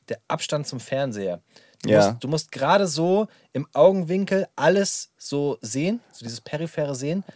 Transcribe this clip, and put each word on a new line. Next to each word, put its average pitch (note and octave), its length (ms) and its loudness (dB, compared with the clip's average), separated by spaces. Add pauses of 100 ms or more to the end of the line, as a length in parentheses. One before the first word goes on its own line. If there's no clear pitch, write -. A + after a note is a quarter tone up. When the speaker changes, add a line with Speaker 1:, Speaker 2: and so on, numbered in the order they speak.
Speaker 1:
der A#2 100 -8 (100)
Abstand D#3 380 -4
zum B2+ 140 -8
Fernseher. G#2+ 600 -4 (420)
Du - 80 0
Speaker 2:
Ja. G#2 220 6
Speaker 1:
musst, A#2+ 120 -8
du B2+ 40 -4
musst D#3 240 -4
gerade F3 340 2
so F3 400 2 (260)
im C#3+ 220 -4
Augenwinkel F#3 720 4 (100)
alles F#3 600 0
so C#3+ 420 -4
sehen, D3+ 400 -4 (120)
so - 120 -18
dieses A2+ 160 -10
periphere D3+ 540 -6
Sehen, D3+ 300 -4 (120)